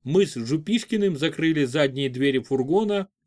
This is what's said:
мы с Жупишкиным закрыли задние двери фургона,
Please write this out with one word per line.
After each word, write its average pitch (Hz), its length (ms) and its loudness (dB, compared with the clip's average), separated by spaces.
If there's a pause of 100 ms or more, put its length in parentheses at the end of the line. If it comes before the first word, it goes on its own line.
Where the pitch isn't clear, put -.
мы 160 240 2
с - 80 -12
Жупишкиным 165 800 -2
закрыли 156 480 0
задние 135 440 0
двери 131 300 0
фургона, 190 680 0 (200)